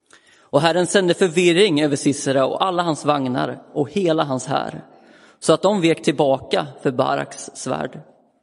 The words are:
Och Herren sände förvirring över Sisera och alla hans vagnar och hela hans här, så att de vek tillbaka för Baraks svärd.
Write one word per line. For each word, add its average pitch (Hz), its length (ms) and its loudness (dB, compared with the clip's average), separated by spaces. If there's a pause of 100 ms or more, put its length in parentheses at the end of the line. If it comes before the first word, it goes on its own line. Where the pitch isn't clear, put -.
(400)
Och - 200 0
Herren 165 260 2
sände 180 280 2
förvirring 175 680 2
över 143 140 0
Sisera 135 500 0
och - 180 -2
alla 180 180 -2
hans 165 220 -2
vagnar 135 580 -2 (100)
och 147 180 -4
hela 160 340 0
hans 131 220 -4
här, - 380 -6 (560)
så - 120 2
att 156 100 2
de 196 180 2
vek 160 220 2
tillbaka 147 640 0 (160)
för 147 80 0
Baraks 139 640 -4
svärd. 151 460 -8 (420)